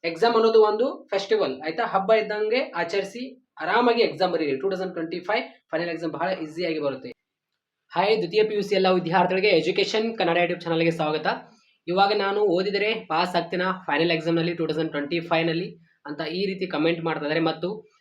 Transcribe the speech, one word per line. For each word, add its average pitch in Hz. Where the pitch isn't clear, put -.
ಎಕ್ಸಾಮ್ 226
ಅನ್ನೋದು 220
ಒಂದು 220
ಫೆಸ್ಟಿವಲ್, 190
ಆಯ್ತಾ? 160
ಹಬ್ಬ 190
ಇದ್ದಂಗೆ 214
ಆಚರಿಸಿ, 226
ಆರಾಮಾಗಿ 233
ಎಕ್ಸಾಮ್ 180
ಬರೀರಿ. 151
ಟೂ 190
ತೌಸಂಡ್ 185
ಟ್ವೆಂಟಿ 170
ಫೈವ್ 233
ಫೈನಲ್ 170
ಎಕ್ಸಾಮ್ 160
ಬಹಳ 170
ಈಸಿ 160
ಆಗಿ 160
ಬರುತ್ತೆ. 131
ಹಾಯ್, 196
ದ್ವಿತೀಯ 180
ಪಿ 208
ಯು 202
ಸಿ 202
ಎಲ್ಲ 190
ವಿದ್ಯಾರ್ಥಿಗಳಿಗೆ 185
ಎಜುಕೇಷನ್ 196
ಕನ್ನಡ 170
YouTube 175
ಚಾನಲ್‌ಗೆ 165
ಸ್ವಾಗತ. 156
ಇವಾಗ 196
ನಾನು 202
ಓದಿದರೆ 202
ಪಾಸ್ 180
ಆಗ್ತೀನಾ 180
ಫೈನಲ್ 165
ಎಕ್ಸಾಮ್‌ನಲ್ಲಿ 165
ಟೂ 160
ತೌಸಂಡ್ 156
ಟ್ವೆಂಟಿ 151
ಫೈವ್ನಲ್ಲಿ 165
ಅಂತ 147
ಈ 170
ರೀತಿ 185
ಕಾಮೆಂಟ್ 165
ಮಾಡ್ತಾ 151
ಇದ್ದಾರೆ. 156
ಮತ್ತು 165